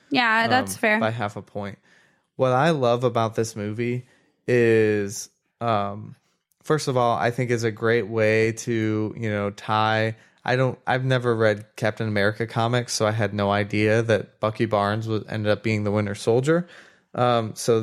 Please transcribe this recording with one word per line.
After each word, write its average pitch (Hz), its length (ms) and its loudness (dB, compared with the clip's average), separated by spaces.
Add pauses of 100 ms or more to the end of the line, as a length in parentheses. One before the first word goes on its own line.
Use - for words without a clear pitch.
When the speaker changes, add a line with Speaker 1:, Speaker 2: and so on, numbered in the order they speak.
(100)
Speaker 1:
Yeah, 233 360 2
that's 233 280 0
Speaker 2:
Um, - 40 -16
Speaker 1:
fair. 220 220 2
Speaker 2:
by 110 100 0
half 110 240 -4
a 104 80 -12
point. 101 360 -10 (580)
What 127 160 2
I 139 180 4
love 123 320 2
about 113 320 0
this 113 220 -2
movie 117 500 -4 (400)
is, 110 840 2 (300)
um, 107 560 -4 (460)
first 151 260 -2
of 127 80 0
all, 120 200 2
I 95 140 0
think 120 200 -4
it's 117 140 -2
a 117 60 0
great 113 380 0
way 110 440 2
to, 110 640 -2
you 113 140 -6
know, 101 200 -2
tie. 110 680 0 (280)
I 123 120 0
don't, 131 300 0
I've 131 180 0
never 123 300 0
read 110 320 2 (100)
Captain 110 320 -2
America 107 380 0
comics, 120 460 -2
so 110 140 0
I 107 40 2
had 107 240 -2
no 101 160 0
idea 107 520 2
that 113 380 0
Bucky 110 260 -2
Barnes 104 400 0
was, 110 220 -4
ended 107 240 -2
up 104 100 -2
being 107 220 -2
the 101 60 -2
Winter 101 240 -2
Soldier. 139 540 0 (460)
Um, 120 400 0
so 117 280 2